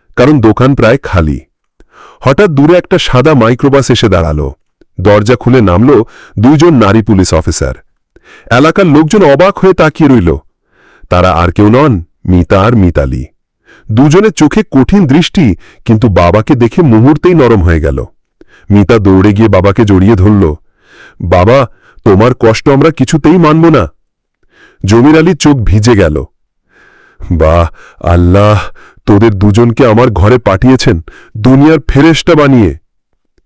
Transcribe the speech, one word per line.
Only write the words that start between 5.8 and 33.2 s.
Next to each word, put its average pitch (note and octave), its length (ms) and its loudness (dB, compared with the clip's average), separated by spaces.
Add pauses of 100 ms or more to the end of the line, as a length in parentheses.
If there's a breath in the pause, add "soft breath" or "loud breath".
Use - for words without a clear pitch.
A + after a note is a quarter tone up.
দুইজন D3 360 2
নারী A2 280 0
পুলিশ F#2+ 320 -2
অফিসার। D#2 400 -4 (760 soft breath)
এলাকার D#3+ 360 0
লোকজন D#3 460 2
অবাক F3+ 260 0
হয়ে F#3+ 140 2
তাকিয়ে D#3 380 -2
রইল। F2 260 0 (720 soft breath)
তারা F2+ 240 0
আর E2+ 180 -2
কেউ G#2 180 0
নন, A#2+ 340 0 (240)
মিতা F#2 340 0
আর A#2 160 0
মিতালি। C#2 500 -2 (680 soft breath)
দুজনের D3+ 380 2
চোখে D#3 400 -2
কঠিন D#3 360 0
দৃষ্টি, C3 500 -2 (280 soft breath)
কিন্তু A2+ 240 -2
বাবাকে F2+ 460 0
দেখে A#2+ 280 -2
মুহূর্তেই D3 520 2
নরম A#2 280 2
হয়ে E2 180 -2
গেল। C#2 240 -4 (680 soft breath)
মিতা G2+ 280 2
দৌড়ে G2 340 2
গিয়ে G#2+ 160 0
বাবাকে G2 360 0
জড়িয়ে G2+ 320 2
ধরল। F#2+ 380 0 (680 soft breath)
"বাবা, G#2 460 0 (380 soft breath)
তোমার A2 300 2
কষ্ট A2+ 340 -2
আমরা C#3+ 220 2
কিছুতেই D3+ 480 0
মানব D#3+ 300 2
না।" A#2+ 200 0 (960 soft breath)
জমির A#2+ 340 2
আলীর E3 180 0
চোখ D3 200 0
ভিজে G#2+ 400 0
গেল। D2+ 280 -2 (1080 soft breath)
"বাহ, E2 340 0 (400 loud breath)
আল্লাহ, F#2 560 0 (440 loud breath)
তোদের G#2+ 280 0
দুজনকে A2 520 0
আমার A#2 240 0
ঘরে G#2+ 280 0
পাঠিয়েছেন A2 600 -2 (360 loud breath)
দুনিয়ার C3+ 420 2 (100)
ফেরেশতা D#3+ 460 0
বানিয়ে।" B2+ 420 0 (680)